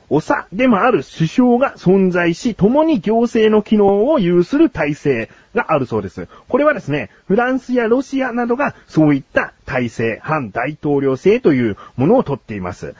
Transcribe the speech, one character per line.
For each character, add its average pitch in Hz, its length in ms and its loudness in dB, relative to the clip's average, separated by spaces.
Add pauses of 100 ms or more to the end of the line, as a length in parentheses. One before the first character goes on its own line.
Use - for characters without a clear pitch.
長 - 420 -2
で 240 160 0
も 202 140 4
あ 247 100 4
る 170 100 2
首 - 280 -4
相 247 280 2
が 262 200 -2
存 190 340 2
在 170 220 0
し、 214 220 -6
共 254 280 2
に 320 160 0
行 226 220 0
政 226 280 2
の 214 120 2
機 214 160 0
能 202 320 2
を 311 100 2
有 175 240 2
す 269 140 -2
る 320 120 4
体 151 260 -4
制 120 340 -2 (260)
が 226 160 -2
あ 156 80 2
る 127 60 -4
そ 113 140 -4
う - 20 -6
で 92 80 -8
す。 - 180 -14 (220)
こ - 80 -2
れ 285 80 2
は 302 80 2
で 226 80 -8
す - 80 -12
ね、 135 200 -4 (200)
フ 196 80 0
ラ 240 160 0
ン 262 60 -4
ス 247 140 -10
や 240 140 0
ロ 240 140 0
シ 262 240 -6
ア 240 80 -8
な 240 120 -4
ど 240 120 -2
が - 180 -4 (100)
そ 156 220 2
う 147 80 4
い 139 40 -2
っ - 40 -16
た - 300 -4 (120)
体 127 220 -4
制、 113 340 -4
反 147 300 -6
大 131 260 -6
統 143 220 -2
領 135 160 0
制 208 240 2
と 175 140 2
い 120 180 0
う 95 60 -8 (180)
も 131 120 0
の 233 100 4
を 240 60 2
と 143 100 -4
っ 135 40 -6
て - 160 -14
い 101 60 -8
ま 90 140 -8
す。 - 260 -14